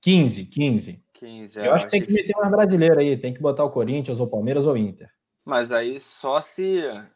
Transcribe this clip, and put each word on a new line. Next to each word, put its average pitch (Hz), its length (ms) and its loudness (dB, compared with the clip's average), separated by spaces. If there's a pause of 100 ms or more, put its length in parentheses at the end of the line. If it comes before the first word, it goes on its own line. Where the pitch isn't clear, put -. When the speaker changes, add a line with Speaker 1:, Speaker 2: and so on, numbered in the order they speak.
Speaker 1:
Quinze, 143 460 4
quinze. 120 580 -2 (100)
Speaker 2:
Quinze, 110 440 -18
Speaker 1:
Eu 120 160 2
acho 180 120 2
que - 40 -10
tem 202 100 2
que 180 120 -6
Speaker 2:
achei 208 100 2
que - 60 -8
Speaker 1:
meter 208 120 -2
mais 202 100 0
brasileiro 185 500 4
aí. 143 160 2
Tem 127 180 -6
que 131 60 -16
botar 147 240 0
o 139 60 -2
Corinthians, 127 500 -4
ou 123 80 -2
Palmeiras, 131 380 -2
ou 143 100 2
Inter. 104 340 -4 (340)
Speaker 2:
Mas 120 280 -2
aí 120 260 -2
só 139 420 -4
se 185 400 -4 (340)